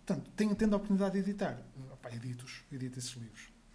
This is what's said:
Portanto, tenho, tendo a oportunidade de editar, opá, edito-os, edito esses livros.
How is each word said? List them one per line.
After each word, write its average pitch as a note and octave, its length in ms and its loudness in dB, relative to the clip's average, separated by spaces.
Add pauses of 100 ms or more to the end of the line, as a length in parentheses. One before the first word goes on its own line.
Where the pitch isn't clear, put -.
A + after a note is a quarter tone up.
Portanto, - 300 -2
tenho, G#3+ 200 4
tendo G#3+ 180 6
a G3+ 40 6
oportunidade G3 360 4
de G3 60 4
editar, F#3+ 420 0 (300)
opá, B2 200 -12
edito-os, B2 600 -8
edito B2+ 260 -6
esses B2 160 -6
livros. A2+ 360 -14 (260)